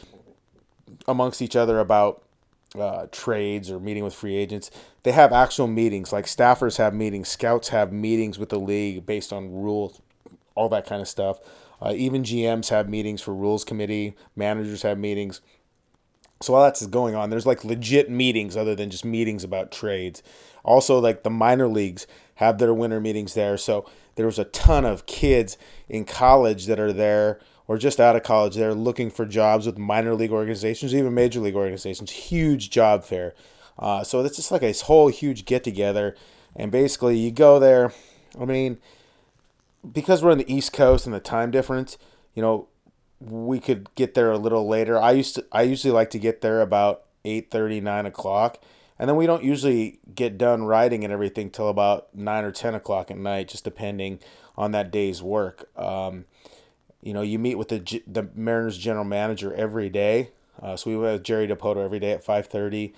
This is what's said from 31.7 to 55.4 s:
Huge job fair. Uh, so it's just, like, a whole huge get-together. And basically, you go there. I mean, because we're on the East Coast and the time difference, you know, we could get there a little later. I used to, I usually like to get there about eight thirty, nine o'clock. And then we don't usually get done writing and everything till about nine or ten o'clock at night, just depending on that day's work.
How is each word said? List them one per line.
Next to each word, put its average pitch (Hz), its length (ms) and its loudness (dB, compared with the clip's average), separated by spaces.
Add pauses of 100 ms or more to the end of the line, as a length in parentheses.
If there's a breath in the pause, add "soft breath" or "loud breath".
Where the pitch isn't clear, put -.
Huge 147 580 -2
job 107 320 4
fair. 90 320 -8 (420 soft breath)
Uh, 101 280 -4
so 127 160 -2
it's 139 160 -2
just, - 160 -6
like, 160 100 0
a 110 100 0
whole 151 360 6
huge 123 360 -4
get-together. 101 720 -2 (400 soft breath)
And 107 160 -8
basically, 123 480 2
you 113 140 -2
go 143 260 8
there. 127 340 6 (480 loud breath)
I 123 40 -6
mean, 131 340 -2 (1120 soft breath)
because 151 320 2
we're 170 80 6
on 147 80 6
the 131 140 -2
East 135 200 -2
Coast 131 320 6
and 117 100 -6
the 95 60 -6
time 117 300 -4
difference, 131 480 -2 (360 soft breath)
you 113 80 -4
know, 113 260 0 (520)
we 117 380 -6
could 107 380 -4
get 127 180 -2
there 117 160 4
a 107 80 0
little 110 300 0
later. 110 280 0
I 113 140 4
used 135 240 2
to, - 160 -8
I 113 120 2
usually 131 280 0
like 113 200 4
to 110 100 -8
get 113 200 -2
there 113 200 2
about 101 420 2 (220)
eight 110 260 -6
thirty, 107 300 -4
nine 101 260 -4
o'clock. 101 560 -4 (340 soft breath)
And 123 120 -4
then 147 80 2
we 165 100 2
don't 170 160 0
usually 131 560 0 (160)
get 117 240 -4
done 120 240 2
writing 110 400 2
and 101 100 -4
everything 101 380 -4
till 107 180 -4
about 101 460 0
nine 104 300 -6
or 101 80 -6
ten 113 240 -6
o'clock 98 340 -6
at 95 80 -12
night, 98 300 -6
just - 160 -16
depending 98 560 -8 (360 soft breath)
on 104 140 -2
that 101 220 -4
day's 98 280 -4
work. 95 560 -6